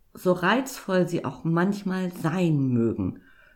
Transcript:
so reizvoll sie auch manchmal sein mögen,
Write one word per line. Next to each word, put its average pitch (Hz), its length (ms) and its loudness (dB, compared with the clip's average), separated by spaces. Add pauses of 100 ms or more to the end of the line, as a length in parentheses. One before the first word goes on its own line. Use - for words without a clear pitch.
(140)
so 180 180 0
reizvoll 185 760 0
sie - 160 -4
auch - 200 -6
manchmal 185 640 0
sein 160 580 0
mögen, 107 520 0 (360)